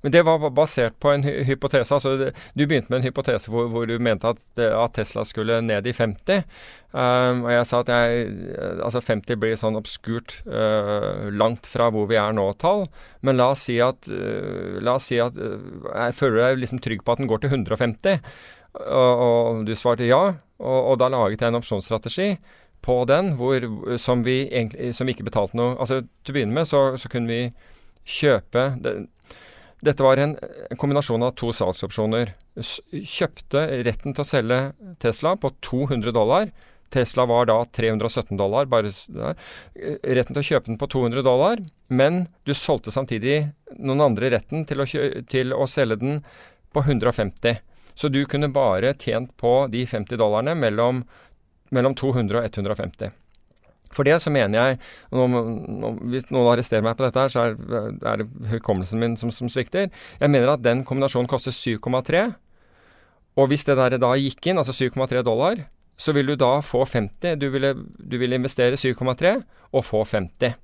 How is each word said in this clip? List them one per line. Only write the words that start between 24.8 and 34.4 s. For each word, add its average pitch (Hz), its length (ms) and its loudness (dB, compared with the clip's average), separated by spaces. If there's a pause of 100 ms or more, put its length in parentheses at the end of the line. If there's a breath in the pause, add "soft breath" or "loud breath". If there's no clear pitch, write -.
som 127 160 -2
ikke 104 160 -8
betalte 107 320 -2
noe. 123 160 0
Altså, 131 240 -2 (240)
til 135 80 -12
å 139 80 0
begynne 113 160 -2
med, 160 160 -2
så, 135 240 4
så - 160 -12
kunne 120 160 -2
vi 117 140 -2 (680 soft breath)
kjøpe 127 640 2 (100)
det. 110 200 -4 (800 loud breath)
Dette 139 240 2
var 135 160 8
en, 147 140 0 (340)
en 123 80 -8
kombinasjon 143 480 0
av 123 60 2 (100)
to 117 160 -2
salgsopsjoner. 107 800 -2 (260)
S-, - 220 -8 (100)
kjøpte 151 720 -4 (240)
retten 120 260 -2
til - 80 -6
å 143 80 -4
selge 123 300 2 (420)